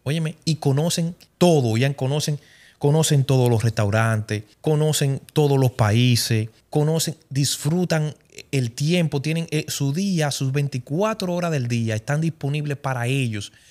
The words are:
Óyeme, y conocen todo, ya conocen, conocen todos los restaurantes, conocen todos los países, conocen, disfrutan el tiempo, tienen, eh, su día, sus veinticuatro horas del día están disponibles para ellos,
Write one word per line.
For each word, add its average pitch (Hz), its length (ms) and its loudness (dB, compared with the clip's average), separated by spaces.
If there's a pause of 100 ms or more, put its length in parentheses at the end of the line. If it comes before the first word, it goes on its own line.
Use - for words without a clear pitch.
Óyeme, 156 320 -4 (100)
y 160 100 0
conocen 165 580 0 (240)
todo, 143 400 4
ya 139 160 0
conocen, 143 460 -4 (400)
conocen 147 460 4
todos 127 240 4
los 113 140 2
restaurantes, 107 800 0 (180)
conocen 151 600 0 (120)
todos 139 260 4
los 127 120 4
países, 113 800 2 (200)
conocen, 156 460 -2 (140)
disfrutan 156 840 -2 (380)
el 127 180 0
tiempo, 151 500 0
tienen, 160 300 -4
eh, 151 160 -4
su 139 240 -4
día, 165 400 -2
sus 135 220 -4
veinticuatro 175 800 -4
horas 175 180 -2
del 131 160 -2
día 117 280 -2
están 143 260 -2
disponibles 147 560 -4
para 127 300 -6
ellos, 120 440 -4 (200)